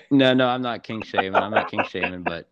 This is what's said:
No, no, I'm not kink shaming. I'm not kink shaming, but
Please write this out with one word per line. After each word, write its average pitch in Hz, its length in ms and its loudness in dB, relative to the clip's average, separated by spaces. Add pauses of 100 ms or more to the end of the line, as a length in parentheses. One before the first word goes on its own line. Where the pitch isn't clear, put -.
(100)
No, 131 240 6
no, 127 140 4
I'm 127 140 -2
not 117 200 -6
kink 110 220 -10
shaming. - 360 0
I'm 104 120 -4
not - 160 0
kink 104 180 -4
shaming, 90 380 -6
but 85 280 -8